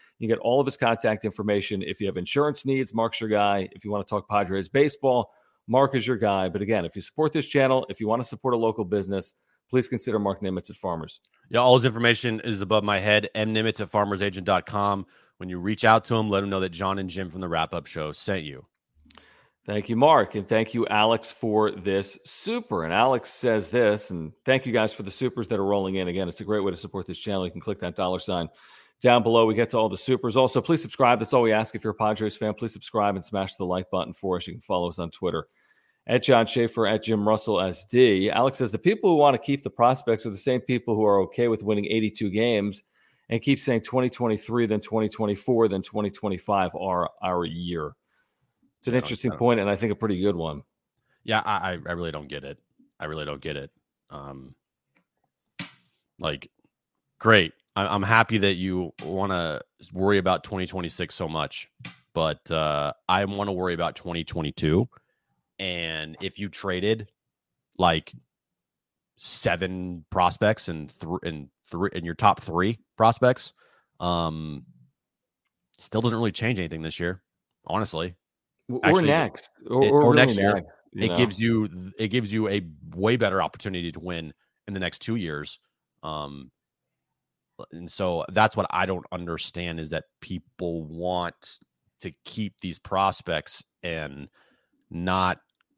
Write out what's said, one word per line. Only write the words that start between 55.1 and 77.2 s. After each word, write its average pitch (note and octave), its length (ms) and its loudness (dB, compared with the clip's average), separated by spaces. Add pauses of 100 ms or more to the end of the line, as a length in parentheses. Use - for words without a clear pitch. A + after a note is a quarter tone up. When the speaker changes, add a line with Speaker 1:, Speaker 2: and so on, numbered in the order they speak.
Speaker 2:
like, D2+ 300 -6 (680)
great. G#2 360 6 (220)
I, G2 120 0
I'm G2+ 160 0
happy A2+ 360 4
that G2 160 2
you F2+ 380 -4 (100)
wanna F2 580 -2 (300)
worry F#2+ 260 4
about F#2 260 2
twenty F#2 240 -6
twenty-six F2 480 -6
so F2 120 -4
much, D#2 420 -6 (440)
but, D#2 380 -2
uh, D2+ 420 0 (160)
I G2 160 2
wanna G2+ 280 -4
worry F2+ 200 -2
about E2 220 -4
twenty E2+ 280 -8
twenty-two. D#2+ 640 0 (720)
And E2 640 -8
if F#2+ 180 -8
you G2 100 -8
traded, G2+ 600 -2 (680)
like, E2+ 340 2 (1040)
seven F2+ 920 -4
prospects F2 580 2
and D#2 240 -8
thr-, E2+ 320 -8
and D2+ 260 -8 (160)
three, F2+ 280 -2
and E2+ 120 -6
your E2 100 -6
top G2+ 260 4
three F#2 380 0 (180)
prospects, A#2+ 560 2 (460)
um, D#2+ 640 -4 (1120)
still - 240 -4
doesn't A2+ 160 0
really A2+ 140 0
change A2 280 -2
anything D#2+ 220 -6
this D#2+ 180 -8
year, F2 220 -4 (460)